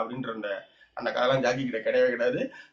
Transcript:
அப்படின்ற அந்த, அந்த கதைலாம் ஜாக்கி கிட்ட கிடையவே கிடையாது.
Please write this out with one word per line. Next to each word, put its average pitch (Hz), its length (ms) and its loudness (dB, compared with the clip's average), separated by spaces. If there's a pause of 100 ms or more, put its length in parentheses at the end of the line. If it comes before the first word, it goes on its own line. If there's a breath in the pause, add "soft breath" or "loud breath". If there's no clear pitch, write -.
அப்படின்ற 120 320 -4
அந்த, 101 340 -6 (280 soft breath)
அந்த 117 160 -4
கதைலாம் 127 300 2
ஜாக்கி 127 260 0
கிட்ட 113 240 -2
கிடையவே 127 180 6
கிடையாது. 123 440 0 (200 loud breath)